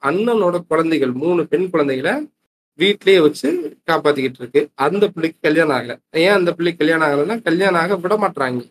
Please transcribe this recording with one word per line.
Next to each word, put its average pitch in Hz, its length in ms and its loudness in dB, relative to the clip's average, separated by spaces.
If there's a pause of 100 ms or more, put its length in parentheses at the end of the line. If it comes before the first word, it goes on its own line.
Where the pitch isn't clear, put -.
அண்ணனோட 185 540 0 (120)
குழந்தைகள், 160 440 0
மூணு 160 340 -2
பெண் 180 240 -2
குழந்தைகளை 147 440 -2 (640)
வீட்டிலேயே 190 420 4
வச்சு 160 680 0
காப்பாத்திக்கிட்டு 143 540 0
இருக்கு. 143 340 -2
அந்த 185 340 0
பிள்ளைக்கு 160 340 -6
கல்யாணம் 156 340 2
ஆகல. 120 220 -8 (120)
ஏன் 170 220 2
அந்த 180 200 2
பிள்ளைக்கு 170 340 -2
கல்யாணம் 160 220 2
ஆகலைன்னா, 156 340 -2
கல்யாணம் 175 380 0
ஆக 180 160 0
விட 180 200 -2
மாட்றாங்க. 139 440 -2 (100)